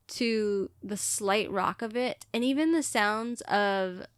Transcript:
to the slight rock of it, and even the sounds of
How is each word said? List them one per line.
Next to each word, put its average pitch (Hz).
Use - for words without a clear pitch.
to 214
the 202
slight 202
rock 185
of 220
it, 247
and 233
even 285
the 320
sounds 220
of 196